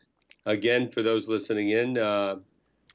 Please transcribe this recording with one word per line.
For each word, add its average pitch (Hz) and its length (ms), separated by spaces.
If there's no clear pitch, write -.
again, 117 460
for 113 120
those 110 240
listening 104 440
in, 123 260
uh, 101 400